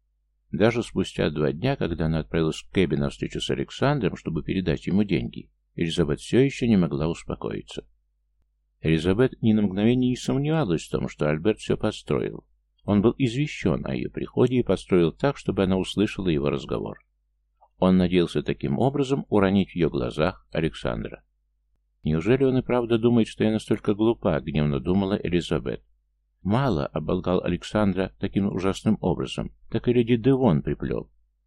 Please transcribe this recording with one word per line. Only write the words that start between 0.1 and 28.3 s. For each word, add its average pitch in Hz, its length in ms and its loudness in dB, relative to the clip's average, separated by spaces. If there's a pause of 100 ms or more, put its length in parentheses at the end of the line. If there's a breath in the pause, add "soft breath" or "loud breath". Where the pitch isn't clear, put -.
Даже 113 320 2
спустя 98 480 -2
два 73 220 -2
дня, 123 240 -2
когда 85 300 -2
она 80 120 0
отправилась 80 440 -2
к - 120 -20
Кэбби 78 220 2
на 71 140 -2
встречу - 300 -8
с - 100 -8
Александром, 95 680 -2
чтобы - 260 -6
передать 87 460 -2
ему 98 160 2
деньги, 104 480 -4 (240)
Элизабет 80 420 -2
всё - 220 0
ещё 135 260 0
не 113 100 4
могла 76 300 0
успокоиться. - 800 -8 (920)
Элизабет 90 600 2
ни 113 120 4
на 107 100 4
мгновение 113 480 2
не 123 60 -2
сомневалась 135 680 -2
в - 80 -14
том, - 160 -4
что 76 220 -2
Альберт 82 320 0
всё - 160 -2
подстроил. - 680 -4 (380)
Он 101 200 2
был 120 160 4
извещён 123 680 -2
о 67 80 -4
её 62 160 -4
приходе 123 460 0
и 120 80 2
подстроил 85 480 2
так, - 240 -2
чтобы 98 260 -2
она 95 140 2
услышала 95 500 -2
его 73 240 0
разговор. 69 480 -6 (880)
Он 92 120 6
надеялся 87 480 2
таким 71 340 -2
образом 135 500 0
уронить 98 440 2
в - 20 -20
её 80 160 2
глазах 69 640 -2
Александра. - 720 -4 (800)
«Неужели 90 400 2
он 131 140 2
и 123 40 0
правда 120 340 0
думает, 117 300 4
что - 160 -4
я 110 80 4
настолько 110 440 0
глупа?» — 107 460 0
гневно 73 380 0
думала 95 420 0
Элизабет. 76 600 -2 (600)
«Мало 101 440 0
оболгал 87 560 -2
Александра 92 800 -2
таким 98 260 -2